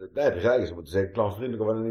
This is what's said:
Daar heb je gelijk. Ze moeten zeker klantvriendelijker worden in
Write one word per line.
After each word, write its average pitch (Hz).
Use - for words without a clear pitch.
Daar 143
heb 131
je 87
gelijk. 117
Ze 82
moeten 82
zeker 95
klantvriendelijker 107
worden 113
in 113